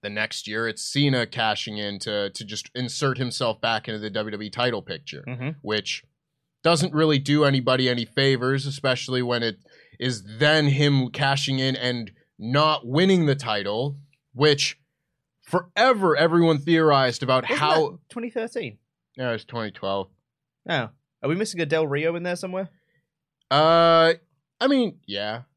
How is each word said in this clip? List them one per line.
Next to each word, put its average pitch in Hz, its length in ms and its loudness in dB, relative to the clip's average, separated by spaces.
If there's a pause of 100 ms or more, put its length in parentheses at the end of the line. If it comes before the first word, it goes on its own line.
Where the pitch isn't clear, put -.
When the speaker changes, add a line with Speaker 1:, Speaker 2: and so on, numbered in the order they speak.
Speaker 1:
The 104 80 -10
next 107 380 -6
year, 113 200 -4
it's 110 160 -10
Cena 139 440 0
cashing 107 500 -4
in 101 220 -8
to, 101 320 -6
to - 120 -14
just 104 320 -12
insert 123 440 -4
himself 120 420 -4
back 113 260 -2
into 107 120 -6
the 104 100 -8
W 107 220 -6
W 104 160 -10
E - 20 -12
title 117 320 -2
picture, 73 460 -14
Speaker 2:
Mm-hmm. 123 220 -8 (120)
Speaker 1:
which 104 420 -6 (640)
doesn't 165 280 2
really 151 260 4
do 143 260 2
anybody 131 420 2
any 120 160 0
favors, 135 600 0
especially 127 560 -2
when 120 220 -2
it 113 140 -2 (420)
is 117 240 -4 (160)
then 151 280 4
him 139 440 4
cashing 139 480 -2
in 131 180 0
and 120 340 -4 (260)
not 143 480 0
winning 165 420 4
the 139 80 4
title, 117 600 -4 (360)
which 143 440 2 (640)
forever 190 760 2
everyone 165 400 4
theorized 143 680 4
about 131 200 2
Speaker 2:
Wasn't 214 160 -2
Speaker 1:
how 151 320 2
Speaker 2:
that - 180 -20
twenty 233 200 -10
thirteen? 220 480 -8 (380)
Speaker 1:
No, 127 180 -4
it's 110 120 -8
twenty 113 260 -8
twelve. 98 380 -4 (580)
Speaker 2:
Oh. 131 220 -4 (340)
Are 131 60 -4
we 165 60 -2
missing 190 260 -6
a 160 40 -2
Del 160 220 0
Rio 151 300 -4
in 170 60 -10
there 180 120 -4
somewhere? 185 320 -8 (840)
Speaker 1:
Uh, 165 640 6 (460)
I 262 80 0
mean, 254 380 0
yeah. 107 380 -6 (140)